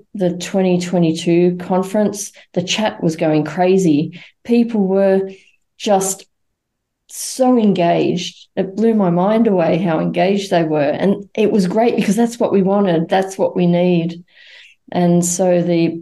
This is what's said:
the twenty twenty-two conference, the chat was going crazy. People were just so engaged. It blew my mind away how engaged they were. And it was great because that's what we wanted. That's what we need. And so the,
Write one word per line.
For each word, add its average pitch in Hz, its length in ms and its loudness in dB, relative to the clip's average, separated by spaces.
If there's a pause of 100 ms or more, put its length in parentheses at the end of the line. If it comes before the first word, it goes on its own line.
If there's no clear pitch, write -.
(140)
the 180 240 -2
twenty 185 420 0
twenty-two 175 760 0
conference, 196 760 -2 (220)
the 180 80 -4
chat 214 400 -4
was 165 120 0
going 156 300 0
crazy. 180 800 0 (200)
People 233 440 0
were 190 440 2 (460)
just 190 480 -2 (840)
so 254 500 0
engaged. 170 1000 0
It 190 180 -4
blew 226 200 2
my 196 160 2
mind 208 360 2
away 180 300 2
how 170 240 0
engaged 175 500 0
they 170 140 2
were. 156 160 -2
And 151 540 -2
it 220 180 0
was 190 140 2
great 220 280 0
because 196 220 0
that's 233 240 -2
what 220 120 -2
we 196 100 2
wanted. 185 480 0
That's 190 260 -2
what - 180 -2
we 180 120 0
need. 175 580 0 (680)
And 175 320 2
so 175 380 0
the, 170 420 0